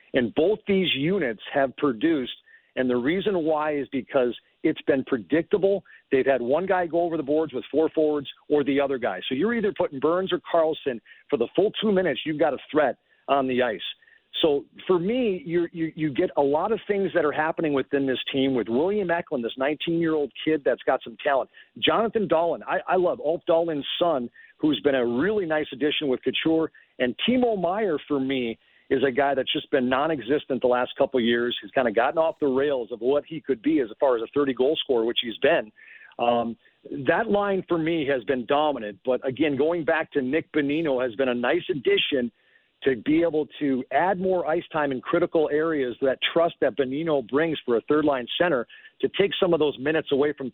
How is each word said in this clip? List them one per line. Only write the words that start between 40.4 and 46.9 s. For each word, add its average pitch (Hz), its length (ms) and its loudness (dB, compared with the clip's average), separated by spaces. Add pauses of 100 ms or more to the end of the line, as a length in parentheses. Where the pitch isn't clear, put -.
Bonino 143 500 0
has 123 140 -2
been 131 140 0
a 123 60 0
nice 127 360 0
addition 147 640 0 (500)
to 131 140 0
be 151 260 2
able 156 240 0 (140)
to 135 320 0
add 175 260 2
more 185 300 0
ice 165 240 -2
time 147 180 -2
in 127 100 -4
critical 165 520 0
areas, 147 500 0
that 131 160 2 (140)
trust 165 280 2
that 127 160 0
Bonino 139 520 0